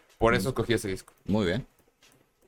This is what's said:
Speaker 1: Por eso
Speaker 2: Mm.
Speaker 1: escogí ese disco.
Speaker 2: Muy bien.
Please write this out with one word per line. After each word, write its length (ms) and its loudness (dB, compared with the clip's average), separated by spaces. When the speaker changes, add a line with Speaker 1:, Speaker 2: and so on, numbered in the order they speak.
Speaker 1:
Por 160 4
eso 140 0
Speaker 2:
Mm. 20 0
Speaker 1:
escogí 240 -2
ese 140 -2
disco. 240 -10
Speaker 2:
Muy 200 0
bien. 200 -2